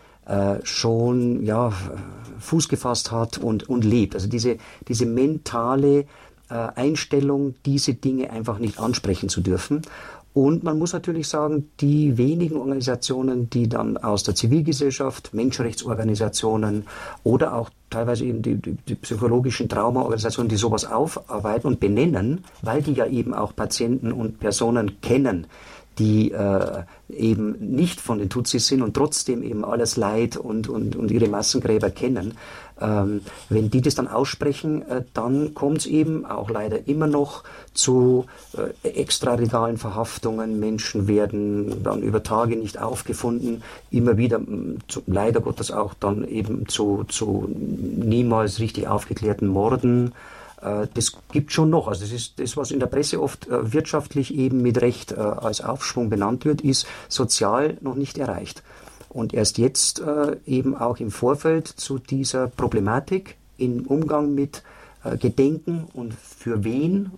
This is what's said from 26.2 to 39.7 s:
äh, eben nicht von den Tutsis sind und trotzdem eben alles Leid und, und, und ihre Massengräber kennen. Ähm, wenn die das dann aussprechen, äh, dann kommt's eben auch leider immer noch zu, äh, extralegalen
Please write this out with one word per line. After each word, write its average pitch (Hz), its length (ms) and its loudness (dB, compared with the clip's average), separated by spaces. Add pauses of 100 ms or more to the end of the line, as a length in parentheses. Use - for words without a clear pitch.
äh, 98 520 0 (260)
eben 107 640 0
nicht 175 260 2
von 113 180 -2
den 101 120 -2
Tutsis 123 360 0
sind 135 140 2
und 107 140 0
trotzdem 127 480 0
eben 113 200 -4
alles 113 360 0
Leid 113 400 2
und, 110 280 -4
und, 110 300 -2
und 110 140 0
ihre 110 180 4
Massengräber 107 640 2
kennen. 117 480 -2 (420)
Ähm, 104 400 0 (300)
wenn 110 200 4
die 131 120 4
das 143 120 2
dann 127 140 -2
aussprechen, 143 800 -2
äh, 127 240 -2
dann 139 400 0
kommt's 143 320 0
eben 156 400 2
auch 107 240 -6
leider 107 400 -2
immer 156 180 2
noch 143 380 0 (300)
zu, 127 500 4 (320)
äh, - 320 -6
extralegalen 117 880 0